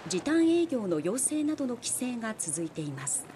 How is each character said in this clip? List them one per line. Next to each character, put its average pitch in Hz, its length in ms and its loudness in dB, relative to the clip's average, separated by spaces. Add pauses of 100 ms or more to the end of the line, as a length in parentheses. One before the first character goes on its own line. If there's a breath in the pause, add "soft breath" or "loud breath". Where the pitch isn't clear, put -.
時 185 120 0
短 330 280 4
営 339 180 6
業 233 220 -2
の 165 100 2
要 160 140 0
請 294 320 0
な 302 100 2
ど 285 100 -2
の 247 120 -2
規 - 140 -6
制 247 260 -2
が 226 200 -4
続 156 240 -4
い 165 80 -2
て 160 120 -8
い 151 100 -4
ま 135 160 -8
す。 - 180 -2 (120)